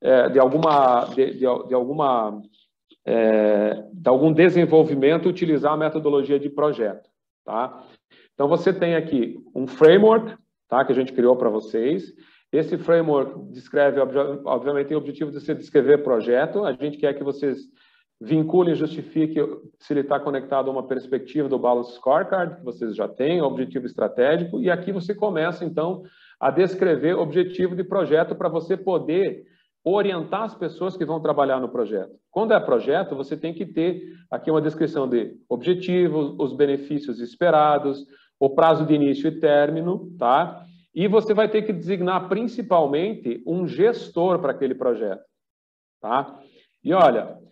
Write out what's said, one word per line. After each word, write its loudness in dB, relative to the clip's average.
é, 6
de 4
alguma, 4
de, 0
de, -12
de -2
alguma, 0
é, 2
de -2
algum 4
desenvolvimento, 4
utilizar 0
a 0
metodologia 0
de -6
projeto, -2
tá? -6
Então, 0
você 2
tem 0
aqui -2
um -6
framework, 6
tá, 0
que 0
a -2
gente -2
criou 4
pra 0
vocês. -4
Esse -2
framework 0
descreve, 0
obvi-, -2
obviamente, -2
tem -4
o -2
objetivo -8
de -12
você -6
descrever 4
projeto. 0
A -2
gente -8
quer -2
que -10
vocês -4
vinculem 2
e 0
justifiquem -2
se -8
ele 0
tá 0
conectado -4
a -2
uma -6
perspectiva -4
do 0
Balance 0
Scorecard, -2
que -20
vocês -8
já -4
têm, -2
objetivo -4
estratégico. -2
E 0
aqui -4
você -6
começa, -4
então, -4
a 2
descrever 0
objetivo -2
de -4
projeto 0
pra -4
você -4
poder -2
orientar -2
as -10
pessoas -8
que -6
vão -4
trabalhar 0
no -4
projeto. -4
Quando 0
é 6
projeto, 0
você -8
tem -6
que -10
ter -4
aqui -6
uma 2
descrição -2
de -2
objetivo, -2
os -4
benefícios -2
esperados, 0
o 2
prazo 4
de 4
início 0
e -4
término, 0
tá? 0
E 0
você 2
vai 2
ter 0
que -4
designar -4
principalmente -2
um -2
gestor 0
pra -2
aquele -2
projeto, -4
tá? -4
E -2
olha, 2